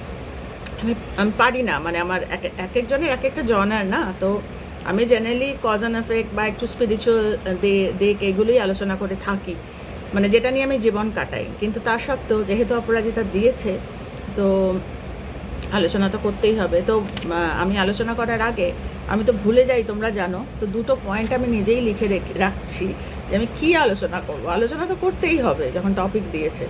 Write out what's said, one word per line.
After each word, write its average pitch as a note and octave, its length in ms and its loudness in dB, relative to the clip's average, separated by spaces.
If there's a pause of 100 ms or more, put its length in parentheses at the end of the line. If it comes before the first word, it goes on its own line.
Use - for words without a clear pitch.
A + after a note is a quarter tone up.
(800)
আমি, A3+ 140 0 (220)
আমি G#3 200 2
পারি B3 260 4
না, D#3 160 0
মানে E3+ 200 -2
আমার F3+ 220 -2 (100)
এক, F3+ 140 -4
এক F#3 300 -8
একজনের C4+ 340 0
এক B3+ 160 0
একটা C4+ 160 -2
জনার G#3+ 440 2
না। G3+ 340 0
তো G3 220 0 (440)
আমি G3 200 2
generally A#3+ 440 2 (140)
cause G#3+ 240 2
and A3+ 140 0
effect A3+ 340 0
বা G#3+ 120 0
একটু G#3+ 200 -2
স্পিরিচুয়াল G#3+ 680 2 (240)
দি-, G3 380 4
দিক G3+ 220 4
এগুলোই G#3+ 380 4
আলোচনা G3 360 0
করে F#3+ 200 -4 (100)
থাকি, G3 300 -2 (580)
মানে G3+ 160 4
যেটা A#3 220 4
নিয়ে C4+ 140 2
আমি C4+ 120 2
জীবন G#3+ 380 2
কাটাই। C3 300 -4 (140)
কিন্তু G#3+ 260 -2
তা A3+ 140 2
সত্ত্বেও A3+ 440 0
যেহেতু G#3+ 320 2
অপরাজিতা A3+ 480 0
দিয়েছে, G#3+ 480 2 (640)
তো F#3+ 400 2 (960)
আলোচনা G3 380 2
তো G#3 140 -2
করতেই G#3+ 320 2
হবে। F3 320 2
তো, A3 120 2
আহ, G3 340 -4 (280)
আমি G3 160 2
আলোচনা G3+ 360 0
করার A3+ 280 0
আগে A3 300 0 (360)
আমি G#3+ 160 0
তো A#3 100 6 (100)
ভুলে A#3+ 220 6
যাই, B3 180 2
তোমরা G#3+ 260 -2
জানো, G3 360 -2 (140)
তো A3 60 -2
দুটো A3+ 400 0
পয়েন্ট A3 280 -2
আমি B3+ 140 2
নিজেই A#3 340 2
লিখে G#3+ 260 0
রেখে, F3 320 -2
রাখছি F#3+ 460 -2 (440)
যে F#3 60 0
আমি A3+ 120 2 (120)
কী E4 160 4
আলোচনা G#3 520 2
করব। D3 200 -6
আলোচনা A#3 380 0
তো F4+ 160 -2
করতেই F4+ 400 2
হবে D#3 340 0
যখন F#3+ 180 0
টপিক G3 380 0
দিয়েছে D#3 380 -4